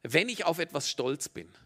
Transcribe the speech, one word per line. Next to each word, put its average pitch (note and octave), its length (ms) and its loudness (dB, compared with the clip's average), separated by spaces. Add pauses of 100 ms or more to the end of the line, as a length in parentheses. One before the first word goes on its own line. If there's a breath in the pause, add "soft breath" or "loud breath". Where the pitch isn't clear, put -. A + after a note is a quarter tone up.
wenn D3+ 260 2
ich G#3+ 160 -4
auf E3 140 2
etwas D#3 320 -2
stolz C3+ 380 -2
bin E2+ 200 -12 (180)